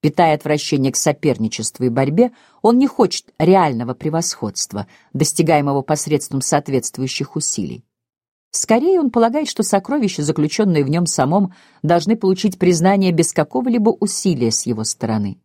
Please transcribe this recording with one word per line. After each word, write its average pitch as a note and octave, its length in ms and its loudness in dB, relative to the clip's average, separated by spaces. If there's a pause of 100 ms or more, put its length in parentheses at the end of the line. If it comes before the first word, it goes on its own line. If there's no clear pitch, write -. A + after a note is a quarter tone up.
Питая D#3 360 2
отвращение D3 560 -2
к - 40 -4
соперничеству A#2+ 880 -2
и B2+ 40 2
борьбе, C#3+ 420 2 (320)
он A#3 160 4
не C4+ 80 4
хочет - 500 -2
реального D3+ 580 2
превосходства, B2 920 -6 (260)
достигаемого C#3+ 720 0
посредством D3 580 -2
соответствующих C3+ 920 -4
усилий. G2 500 -6 (680)
Скорее, E4 480 2
он C#4 100 0
полагает, A#3 380 0
что - 160 -2
сокровища, G3+ 580 -2
заключённые D3+ 600 0
в C3 40 -6
нём E3 180 0
самом, F3 460 0 (300)
должны E3+ 340 2
получить F#3+ 440 -2
признание F#3 500 2
без E3 220 0
какого-либо A#3 580 0
усилия C#3+ 600 -2
с - 140 -4
его A2 180 -4
стороны. G#2+ 600 -4